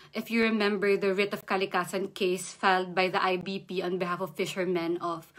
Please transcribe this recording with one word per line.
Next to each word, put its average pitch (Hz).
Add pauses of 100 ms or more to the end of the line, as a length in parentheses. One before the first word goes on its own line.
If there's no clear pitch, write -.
(140)
If 226
you 233
remember 208
the 196
writ 202
of -
kalikasan 190
case 180
filed 185
by 185
the 180
I 185
B 185
P 185
on 180
behalf 175
of 185
fishermen 180
of 170